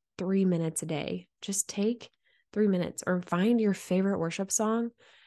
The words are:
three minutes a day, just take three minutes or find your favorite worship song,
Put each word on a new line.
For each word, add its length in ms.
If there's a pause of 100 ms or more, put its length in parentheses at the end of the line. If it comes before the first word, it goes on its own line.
(180)
three 280
minutes 380
a 20
day, 420 (140)
just 260
take 420 (440)
three 140
minutes 400
or 160
find 360
your 140
favorite 460
worship 320
song, 400 (360)